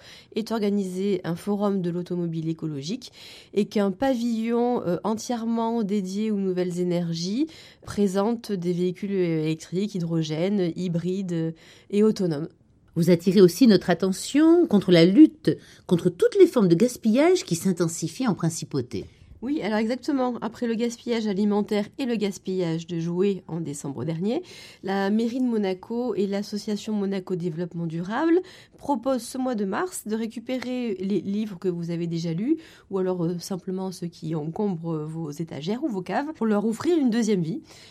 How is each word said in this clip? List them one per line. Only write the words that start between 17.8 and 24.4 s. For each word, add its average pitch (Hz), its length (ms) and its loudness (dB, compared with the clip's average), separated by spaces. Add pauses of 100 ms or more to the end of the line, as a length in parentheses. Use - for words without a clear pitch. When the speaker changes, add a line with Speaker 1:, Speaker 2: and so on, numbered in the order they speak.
Speaker 2:
en 233 80 2
principauté. 135 680 -4 (360)
Speaker 1:
Oui, 285 220 -4
alors 214 160 -2
exactement. 247 600 -2
Après 226 260 -6
le 226 80 -2
gaspillage 233 540 -2
alimentaire 208 580 0 (120)
et 277 80 -4
le 233 100 -2
gaspillage 185 720 -4
de 175 100 -4
jouets 180 480 -2
en 170 140 -8
décembre 143 440 -8
dernier, 180 380 -2 (400)